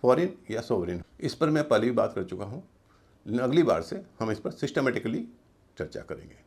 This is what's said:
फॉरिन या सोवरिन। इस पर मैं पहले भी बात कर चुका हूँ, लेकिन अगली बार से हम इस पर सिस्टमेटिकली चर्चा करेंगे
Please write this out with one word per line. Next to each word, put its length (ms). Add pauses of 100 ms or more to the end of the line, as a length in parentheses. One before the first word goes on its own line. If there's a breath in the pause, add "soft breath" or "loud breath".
फॉरिन 320 (160)
या 100
सोवरिन। 420 (180)
इस 140
पर 160
मैं 180
पहले 180
भी 60
बात 220
कर 100
चुका 200
हूँ, 180 (640 soft breath)
लेकिन 140
अगली 220
बार 200
से 200 (180)
हम 100
इस 80
पर 120
सिस्टमेटिकली 760 (500)
चर्चा 240
करेंगे 460